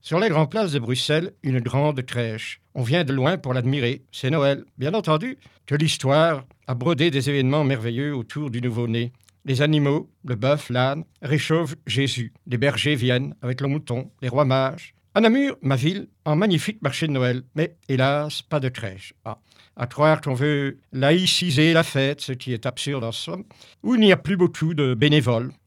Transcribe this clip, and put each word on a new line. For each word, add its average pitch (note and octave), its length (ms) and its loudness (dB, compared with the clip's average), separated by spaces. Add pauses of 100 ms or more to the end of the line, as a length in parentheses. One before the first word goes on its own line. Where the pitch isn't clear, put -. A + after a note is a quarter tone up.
Sur D#3+ 200 -2
les A3 80 2
grandes D#3 200 2
places G3 220 -2
de C#3+ 80 -2
Bruxelles, D3 540 -2 (100)
une C3 160 0
grande C3 440 0
crèche. A#2 580 -6 (160)
On C3 80 -2
vient D3+ 180 0
de C3+ 100 -2
loin C#3 260 2
pour C3 160 -6
l'admirer. C3 580 -2
C'est - 180 -4
Noël. C#3 340 2 (140)
Bien D3+ 160 -4
entendu G#3+ 420 -2 (300)
que C#3 80 -2
l'histoire D3 720 2 (240)
a C3 80 -2
brodé D#3+ 340 2
des C3+ 180 -2
événements C#3+ 360 2
merveilleux C3 500 -2
autour C3+ 360 -8
du A#2 100 -6
nouveau-né. A#2 520 -2 (320)
Les C3+ 180 0
animaux, D3 500 2 (120)
le B2+ 120 -4
bœuf, C#3 340 0
l'âne, C3 320 0 (200)
réchauffent D#3 520 0 (140)
Jésus. A#2+ 440 -2 (140)
Les B2 100 -2
bergers C#3 380 2
viennent B2 480 0
avec B2+ 180 -4
le C#3 60 -2
mouton, C3+ 460 -4 (100)
les B2+ 60 -4
rois C3 160 2
mages. C3+ 500 0 (220)
À G3+ 40 4
Namur, C4 400 4
ma C3+ 140 0
ville, E3 320 0 (180)
en D3+ 120 2
magnifique G3 460 0
marché D3 260 -2
de D3+ 40 -2
Noël. B2+ 300 0 (140)
Mais E3 180 -2 (140)
hélas, C#3+ 540 0
pas D3+ 180 -4
de C3 80 -2
crèche. G2 460 -12 (100)
Ah. A2 140 -14 (360)
À B2+ 140 -6
croire D#3 320 4
qu'on C#3+ 140 -4
veut C#3 440 -2 (140)
laïciser E3 800 2
la E3 100 6
fête, C#3+ 380 -2
ce - 100 -10
qui B2+ 220 -8
est A2+ 120 -6
absurde C3+ 380 -6
en A2+ 80 -4
somme, E3+ 320 -10 (400)
où A#3+ 140 0
il A3 60 6
n'y G3+ 100 8
a F3 40 6
plus F#3+ 200 -2
beaucoup E3+ 360 2
de C#3+ 220 0
bénévoles. B2+ 560 2 (160)